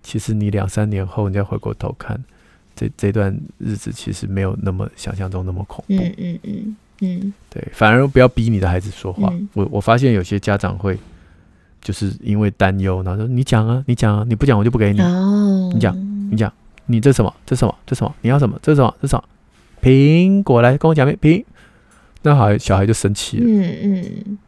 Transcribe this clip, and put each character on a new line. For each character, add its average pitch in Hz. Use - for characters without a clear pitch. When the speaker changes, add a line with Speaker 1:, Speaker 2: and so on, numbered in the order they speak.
Speaker 1:
其 -
实 113
你 104
两 101
三 107
年 95
后 101
你 95
再 101
回 101
过 107
头 -
看， -
这， 113
这 101
段 101
日 107
子 107
其 -
实 98
没 98
有 95
那 98
么 95
想 -
象 95
中 92
那 92
么 95
恐 -
怖。 196
Speaker 2:
嗯， 180
嗯， 175
嗯， 208
嗯。 190
Speaker 1:
对， -
反 107
而 127
不 135
要 127
逼 117
你 104
的 95
孩 90
子 98
说 95
话。 196
Speaker 2:
嗯。 180
Speaker 1:
我， 196
我 104
发 117
现 127
有 95
些 101
家 101
长 95
会 95
就 101
是 98
因 104
为 104
担 98
忧， 95
然 92
后 107
说 -
，“你 123
讲 110
啊， 123
你 123
讲 107
啊， 104
你 113
不 135
讲 120
我 101
就 117
不 120
给 104
你。 104
Speaker 2:
哦。 190
Speaker 1:
你 -
讲， 180
你 107
讲， 107
你 117
这 135
什 120
么？ -
这 131
什 123
么？ -
这 -
什 -
么？ -
你 117
要 139
什 139
么？ 127
这 151
什 139
么？ 117
这 139
什 131
么？ -
苹 165
果， 120
来 127
跟 165
我 160
讲， 143
苹。” 165
那 147
好， 104
小 -
孩 98
就 110
生 104
气 -
了。 233
Speaker 2:
嗯， 196
嗯。 196